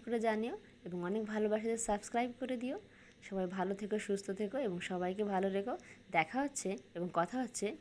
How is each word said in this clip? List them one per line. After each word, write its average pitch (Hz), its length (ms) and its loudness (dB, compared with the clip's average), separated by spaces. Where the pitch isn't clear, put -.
করে 233 120 0
জানিও 220 280 2
এবং 180 120 -4
অনেক 214 160 0
ভালোবাসা 214 360 2
দিয়ে 226 200 2
সাবস্ক্রাইব 233 500 0
করে 254 240 -2
দিও। 269 140 -2
সবাই 190 180 0
ভালো 190 220 2
থেকো, 214 160 0
সুস্থ 196 220 0
থেকো 214 180 -2
এবং 175 100 0
সবাইকে 185 340 0
ভালো 190 140 4
রেখো। 247 180 0
দেখা 165 280 4
হচ্ছে 277 260 -2
এবং 175 100 0
কথা 180 240 2
হচ্ছে 202 240 -2